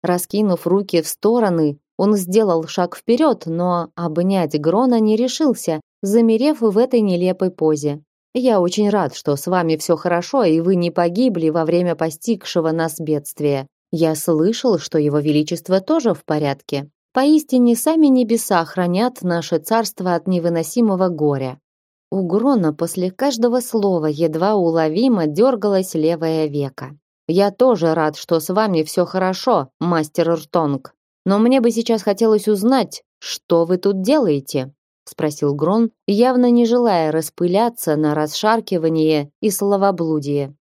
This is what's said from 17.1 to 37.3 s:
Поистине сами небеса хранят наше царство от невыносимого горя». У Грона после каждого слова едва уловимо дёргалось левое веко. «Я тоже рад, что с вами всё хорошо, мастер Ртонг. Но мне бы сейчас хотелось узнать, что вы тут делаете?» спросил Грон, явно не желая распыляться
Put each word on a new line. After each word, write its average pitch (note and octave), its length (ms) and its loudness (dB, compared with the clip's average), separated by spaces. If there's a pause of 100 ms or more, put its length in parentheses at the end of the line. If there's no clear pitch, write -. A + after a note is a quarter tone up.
Поистине C4 640 2
сами D#4 320 2
небеса A3+ 560 2
хранят F#3 600 -2
наше E3+ 340 -2
царство F#3 560 -2
от E3+ 140 -4
невыносимого F3+ 840 0
горя». C#3+ 500 -2 (520)
У F#3+ 160 -2
Грона G3+ 460 0
после F3 360 -4
каждого A#3+ 500 0
слова G3 460 -2
едва D#3+ 480 0
уловимо E3+ 720 0
дёргалось G3 680 0
левое D#3+ 500 0
веко. C#3 460 -6 (360)
«Я G3 240 2
тоже G3 420 2
рад, D#3 220 0
что - 240 -2
с F3+ 140 -6
вами F#3+ 300 0
всё F3 220 -2
хорошо, F#3 640 -2 (100)
мастер E3 540 0
Ртонг. D3+ 600 -2 (320)
Но G3 140 2
мне B3 200 4
бы A#3 120 2
сейчас A3+ 300 -2
хотелось G#3+ 460 2
узнать, G#3+ 560 0 (160)
что - 460 0
вы F3+ 120 0
тут F#3+ 240 -2
делаете?» D3+ 720 0 (380)
спросил D3 440 -2
Грон, G3 380 0 (160)
явно B3 420 4
не A#3+ 160 4
желая A3 460 2
распыляться F3 840 -2